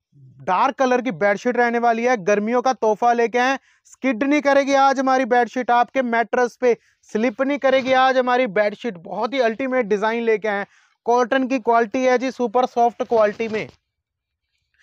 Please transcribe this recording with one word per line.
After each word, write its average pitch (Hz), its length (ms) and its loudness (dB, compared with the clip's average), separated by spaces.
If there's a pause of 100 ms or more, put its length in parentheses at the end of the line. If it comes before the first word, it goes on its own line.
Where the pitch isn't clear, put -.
(400)
डार्क 185 360 0
कलर 254 260 0
की 247 100 -4
बेडशीट 202 440 -2
रहने 240 220 0
वाली 233 260 0
है, 247 140 2
गर्मियों 208 440 0
का 262 120 0
तोहफा 226 380 0
लेके 233 260 0
आए। 262 200 0 (260)
स्किड 254 400 -4
नहीं 294 180 2
करेगी 277 340 2
आज 269 240 2
हमारी 262 240 0
बेडशीट, 240 460 -2
आपके 240 340 0
मैट्रेस 233 520 -2
पे 240 200 2 (340)
स्लिप 226 320 -2
नहीं 277 160 -2
करेगी 262 360 0
आज 262 240 4
हमारी 247 300 0
बेडशीट। 208 480 -4
बहुत 196 380 -8
ही 269 60 -2
अल्टीमेट 247 460 -2
डिजाइन 220 360 -2
लेके 220 260 0
आए, 202 180 -4 (400)
कॉटन 247 420 2
की 262 120 -2
क्वालिटी 233 440 0
है 254 140 2
जी, 254 120 -4
सुपर 247 360 -2
सॉफ्ट 240 380 0
क्वालिटी 220 440 0
में। 208 200 -6 (1160)